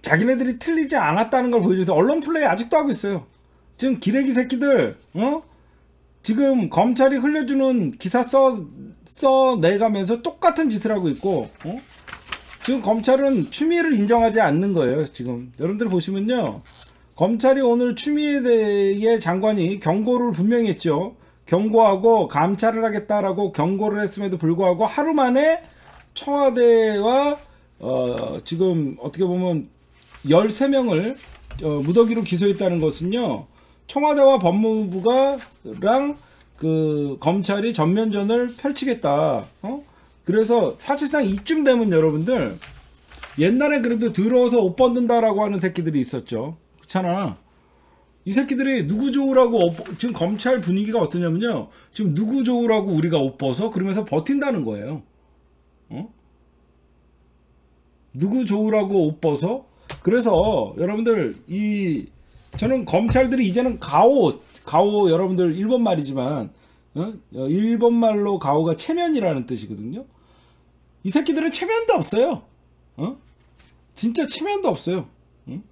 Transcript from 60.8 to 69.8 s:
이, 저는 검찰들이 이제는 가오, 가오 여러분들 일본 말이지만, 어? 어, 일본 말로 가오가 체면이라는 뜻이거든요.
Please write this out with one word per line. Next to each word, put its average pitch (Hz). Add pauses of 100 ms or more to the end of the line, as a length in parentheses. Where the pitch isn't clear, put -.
이, 196 (540)
저는 240
검찰들이 240
이제는 240
가오, 180 (300)
가오 196
여러분들 180
일본 226
말이지만, 139 (420)
어? 190 (220)
어, 131
일본 220
말로 208
가오가 156
체면이라는 247
뜻이거든요. 113 (960)